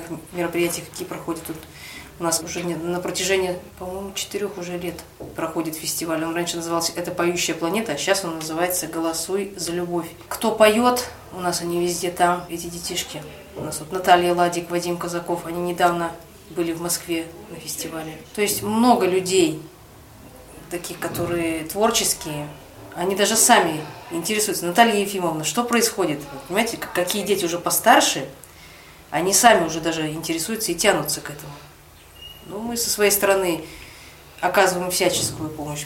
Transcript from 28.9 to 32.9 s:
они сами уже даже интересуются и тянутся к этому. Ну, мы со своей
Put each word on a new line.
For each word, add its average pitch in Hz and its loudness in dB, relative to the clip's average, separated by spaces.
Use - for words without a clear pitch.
они 170 0
сами 196 8
уже 160 -4
даже 160 -2
интересуются 170 -2
и - 0
тянутся 170 2
к - -10
этому. - -12
Ну, 190 -8
мы 233 -4
со - -2
своей 202 4